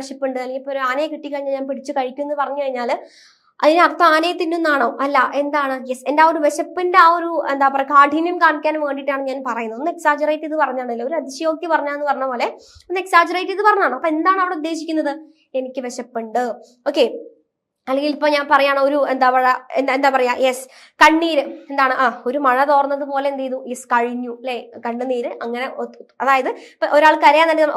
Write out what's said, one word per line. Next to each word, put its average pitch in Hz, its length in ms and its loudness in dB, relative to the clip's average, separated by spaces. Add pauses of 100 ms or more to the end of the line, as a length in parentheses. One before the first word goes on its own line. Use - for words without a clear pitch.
വിശപ്പുണ്ട്, 269 420 -6
അല്ലെങ്കിൽ 262 200 -8
ഇപ്പൊ 277 120 -10
ഒരു 269 140 -4
ആനയെ 277 240 -2
കിട്ടിക്കഴിഞ്ഞാൽ 285 460 -6
ഞാൻ 269 120 -6
പിടിച്ച് 277 280 -8
കഴിക്കും 262 280 -4
എന്ന് 294 160 -4
പറഞ്ഞു 277 220 -4
കഴിഞ്ഞാല് 247 320 -4 (680)
അതിനർത്ഥം 320 420 4 (100)
ആനയെ 339 260 0
തിന്നുന്നാണോ? 320 460 0 (160)
അല്ല. 277 140 2 (220)
എന്താണ്? 285 360 -2 (160)
യെസ്, 247 180 -10
എന്റെ 302 140 4
ആ 320 80 6
ഒരു 320 120 -2
വിശപ്പിന്റെ 339 600 0
ആ 330 120 8
ഒരു, 339 140 -4 (240)
എന്താ 269 220 2
പറയാ, 269 180 0
കാഠിന്യം 311 500 4
കാണിക്കാൻ 311 400 2
വേണ്ടിയിട്ടാണ് 277 460 -4
ഞാൻ 269 180 -6
പറയുന്നത്. 226 340 -6
ഒന്ന് 339 120 -2
എക്സാജറേറ്റ് 302 520 0
ചെയ്ത് 311 180 -4
പറഞ്ഞാണല്ലോ, 247 460 -4
ഒരു 330 120 -4
അതിശയോക്തി 320 520 -4
പറഞ്ഞാന്ന് 285 360 -2
പറഞ്ഞ 262 240 -2
പോലെ 262 140 -2 (420)
ഒന്ന് 370 140 -2
എക്സാജറേറ്റ് 349 500 2
ചെയ്ത് 392 160 -2
പറഞ്ഞാണ്. 339 300 2
അപ്പൊ 330 140 0
എന്താണ് 370 300 2
അവിടെ 359 160 -4
ഉദ്ദേശിക്കുന്നത്? 311 520 -4 (480)
എനിക്ക് 254 280 -8
വിശപ്പുണ്ട്. 240 560 -6 (460)
ഓക്കെ, 277 160 4 (840)
അല്ലെങ്കിൽ 285 280 0
ഇപ്പൊ 294 180 0
ഞാൻ 285 160 0
പറയാണ് 277 360 2
ഒരു, 285 100 0 (160)
എന്താ 262 220 2
പറയാ, 254 180 2 (280)
എന്താ, 269 180 -2
എന്താ 277 160 2
പറയാ, 247 180 2 (120)
യെസ്, 254 200 0 (380)
കണ്ണീര് 320 420 4 (260)
എന്താണ്, 269 320 0
ആ 254 40 4 (220)
ഒരു 247 180 -2
മഴ 247 120 4 (120)
തോർന്നത് 277 400 2
പോലെ 277 200 -2
എന്ത് 269 140 -6
ചെയ്തു, 262 140 -6 (120)
യെസ്, 247 220 -12
കഴിഞ്ഞു 247 480 -2
അല്ലെ, 247 160 -6 (300)
കണ്ണുനീര് 247 440 -4 (140)
അങ്ങനെ 240 220 -6 (160)
ഒ-, 240 40 -6 (360)
അതായത് 269 280 2
ഇപ്പൊ - 360 -8 (100)
ഒരാൾ 311 260 8
കരയാൻ 311 300 6
തന്നെ, 311 120 4 (120)